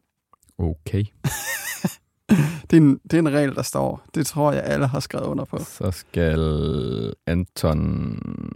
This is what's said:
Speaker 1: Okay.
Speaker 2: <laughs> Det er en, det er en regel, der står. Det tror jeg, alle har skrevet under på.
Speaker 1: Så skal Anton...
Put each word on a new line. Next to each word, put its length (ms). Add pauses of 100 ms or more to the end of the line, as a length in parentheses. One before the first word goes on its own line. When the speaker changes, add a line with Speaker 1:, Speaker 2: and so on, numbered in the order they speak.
(580)
Speaker 1:
Okay. 520
Speaker 2:
<laughs> 40 (1600)
Det 80
er 40
en, 220
det 100
er 60
en 120
regel, 240
der 60
står. 440 (100)
Det 120
tror 240
jeg, 120
alle 240
har 120
skrevet 260
under 200
på. 180
Speaker 1:
Så 280
skal 1200 (140)
Anton... 920 (360)